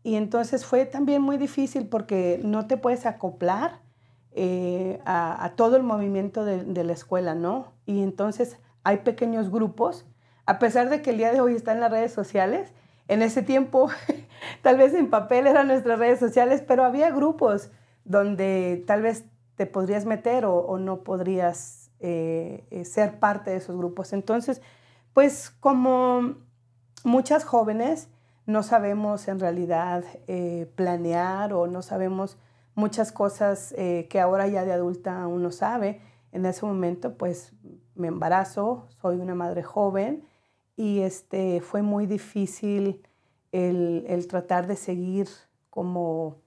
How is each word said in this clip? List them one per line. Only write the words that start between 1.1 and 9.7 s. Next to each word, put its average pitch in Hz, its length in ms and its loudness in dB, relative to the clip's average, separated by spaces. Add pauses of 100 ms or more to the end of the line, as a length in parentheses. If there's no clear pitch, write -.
muy 277 160 0
difícil 269 500 -2
porque 185 560 -2
no 214 240 -2
te 262 100 0
puedes 247 280 -2
acoplar, 214 760 -4 (540)
eh, 180 720 -2
a, 170 400 -2
a 175 100 -8
todo 233 220 6
el 262 60 6
movimiento 202 600 -2
de, 190 200 -2
de 180 200 -4
la 170 100 -2
escuela, 170 420 -2
¿no? 196 360 -4 (140)
Y 202 160 0
entonces 202 560 -2 (260)
hay 202 140 2
pequeños 226 540 -2
grupos, 220 560 -2 (400)